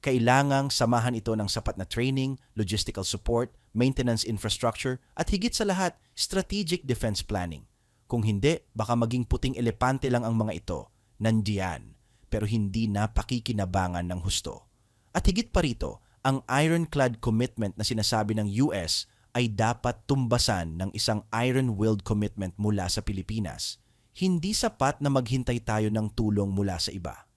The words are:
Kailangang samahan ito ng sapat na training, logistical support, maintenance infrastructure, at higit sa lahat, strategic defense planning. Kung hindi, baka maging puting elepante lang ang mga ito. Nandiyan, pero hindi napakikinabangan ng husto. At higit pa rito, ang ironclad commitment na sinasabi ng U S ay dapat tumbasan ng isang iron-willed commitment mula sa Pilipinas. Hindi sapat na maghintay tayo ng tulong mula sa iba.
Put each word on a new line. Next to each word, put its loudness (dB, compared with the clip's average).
Kailangang 4
samahan 2
ito -2
ng -2
sapat -4
na -6
training, -2
logistical -2
support, -2
maintenance 2
infrastructure, -2
at -2
higit 0
sa 0
lahat, 0
strategic -2
defense 0
planning. -6
Kung 0
hindi, 2
baka 0
maging 0
puting -2
elepante 0
lang 2
ang 0
mga 0
ito. -8
Nandiyan, 0
pero 0
hindi 0
napakikinabangan 0
ng -4
husto. -6
At 4
higit 0
pa 4
rito, -4
ang 2
ironclad 2
commitment 0
na -2
sinasabi 0
ng 0
U 0
S -2
ay 2
dapat 0
tumbasan 0
ng -4
isang -2
iron-willed 0
commitment -2
mula 0
sa -2
Pilipinas. -6
Hindi 2
sapat 0
na 2
maghintay 0
tayo 0
ng 0
tulong 2
mula 0
sa -4
iba. -12